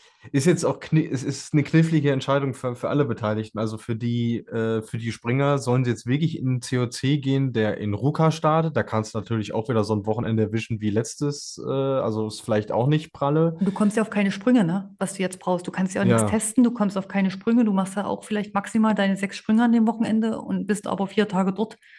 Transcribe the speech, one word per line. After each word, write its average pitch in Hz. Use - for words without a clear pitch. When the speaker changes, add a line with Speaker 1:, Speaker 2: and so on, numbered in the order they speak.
Speaker 1:
Ist 139
jetzt 165
auch -
kni-, -
es 123
ist -
eine 147
knifflige 160
Entscheidung 139
für, 123
für 120
alle 139
Beteiligten. 107
Also 110
für 113
die, 117
äh, 113
für 113
die 113
Springer, 139
sollen 127
sie 120
jetzt 110
wirklich 160
in 127
den 127
C 127
O 123
C 135
gehen, 135
der 107
in 104
Ruka 151
startet? 160
Da 110
kannst 107
du 110
natürlich 107
auch 113
wieder 110
so 110
ein 104
Wochenende 110
erwischen 110
wie 107
letztes, 143
äh, -
also 131
ist 107
vielleicht 107
auch 120
nicht 156
pralle. 160
Speaker 2:
Und 190
du 196
kommst 208
ja 226
auf 214
keine 196
Sprünge, 247
ne? 190
Was 190
du 196
jetzt 185
brauchst. 175
Du 185
kannst 185
ja 196
auch -
nichts 113
Speaker 1:
Ja. 104
Speaker 2:
testen, 220
du 233
kommst 202
auf 190
keine 196
Sprünge, 233
du 214
machst 190
ja 202
auch -
vielleicht 208
maximal 220
deine 196
sechs 196
Sprünge 220
an 233
dem 226
Wochenende 220
und 190
bist 202
aber 196
vier 208
Tage 190
dort, 214